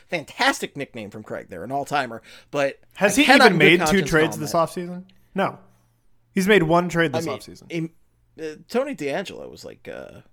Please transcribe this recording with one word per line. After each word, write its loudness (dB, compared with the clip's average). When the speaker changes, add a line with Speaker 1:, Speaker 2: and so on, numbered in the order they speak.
Speaker 1:
Fantastic -4
nickname -12
from -16
Craig -12
there, -14
an -12
all-timer. -6
But -4
Speaker 2:
Has 2
Speaker 1:
I 6
Speaker 2:
he 4
Speaker 1:
cannot 8
Speaker 2:
even 4
Speaker 1:
in 2
good 6
Speaker 2:
made 8
two -2
Speaker 1:
conscience 2
Speaker 2:
trades 4
Speaker 1:
call -10
him -10
Speaker 2:
this -8
Speaker 1:
that. 0
Speaker 2:
offseason? -4
No. -4
He's 0
made 6
one 2
trade 0
Speaker 1:
I -4
Speaker 2:
this -4
Speaker 1:
mean, -8
Speaker 2:
offseason. -20
Speaker 1:
he, -12
uh, -10
Tony -4
DeAngelo -8
was, -20
like, -20
uh, -16